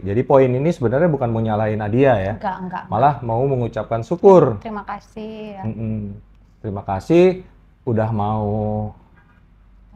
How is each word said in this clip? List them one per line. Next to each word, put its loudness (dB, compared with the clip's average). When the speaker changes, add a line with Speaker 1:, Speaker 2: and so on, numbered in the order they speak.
Speaker 1:
Jadi 0
poin 6
ini 0
sebenarnya 0
bukan 0
mau -2
nyalahin -2
Adia 4
ya. -2
Speaker 2:
Enggak, -6
enggak, -8
enggak. -10
Speaker 1:
Malah 2
mau -2
mengucapkan -4
syukur. 6
Speaker 2:
Terima -10
kasih -14
ya. -14
Speaker 1:
Mm-mm. -8
Terima -8
kasih 2
udah -2
mau -2